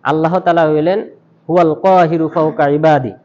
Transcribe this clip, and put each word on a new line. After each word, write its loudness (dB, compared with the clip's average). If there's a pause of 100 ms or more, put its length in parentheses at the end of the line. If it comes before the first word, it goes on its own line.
আল্লাহ -2
তাআলা 0
হইলেন -2 (380)
হুয়াল 2
কাহিরু 0
ফাওকা -2
ইবাদি 0 (120)